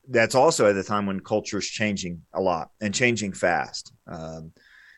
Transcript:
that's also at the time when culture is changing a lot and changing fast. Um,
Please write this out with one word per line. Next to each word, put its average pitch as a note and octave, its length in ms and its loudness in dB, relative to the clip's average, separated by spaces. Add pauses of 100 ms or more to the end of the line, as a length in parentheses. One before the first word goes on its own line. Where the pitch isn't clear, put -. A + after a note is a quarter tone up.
that's A2+ 280 2
also C3+ 340 6
at G#2 40 6
the F#2+ 100 0
time G#2 220 -2
when G2 140 -4
culture G#2 380 -4
is F#2 100 -4
changing F2+ 540 -4 (120)
a E2+ 60 -2
lot F2 300 0 (100)
and G#2 140 -4
changing G#2+ 400 0
fast. E2 580 -2 (160)
Um, D#2+ 460 -12 (440)